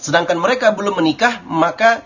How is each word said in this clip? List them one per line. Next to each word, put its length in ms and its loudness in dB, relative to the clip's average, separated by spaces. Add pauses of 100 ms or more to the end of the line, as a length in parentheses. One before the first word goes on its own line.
sedangkan 400 0
mereka 320 2
belum 240 -4
menikah, 480 0
maka 600 0